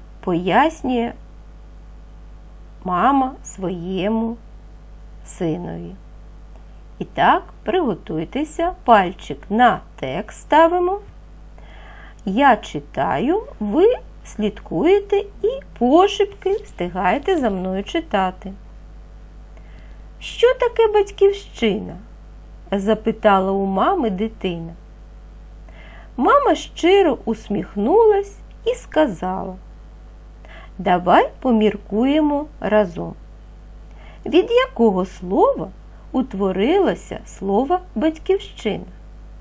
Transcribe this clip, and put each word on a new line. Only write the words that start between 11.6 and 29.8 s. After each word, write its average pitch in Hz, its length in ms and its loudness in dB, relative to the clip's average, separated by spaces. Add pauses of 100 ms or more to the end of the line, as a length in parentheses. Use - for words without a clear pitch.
Я 233 300 4
читаю, 208 880 -2 (160)
ви 311 360 4 (300)
слідкуєте 311 920 0
і 494 400 -4 (200)
пошепки 381 720 2
встигаєте 196 840 -2
за 254 120 0
мною 185 340 -4
читати. 190 680 -4 (1700)
«Що - 340 0
таке 480 340 2
батьківщина?» 392 1120 0 (720)
запитала 202 800 0
у 196 140 0
мами 233 440 0
дитина. 180 640 -6 (1400)
Мама 440 380 4
щиро 359 720 2
усміхнулась 269 1120 0 (280)
і 494 80 -2
сказала: 185 840 -2 (1200)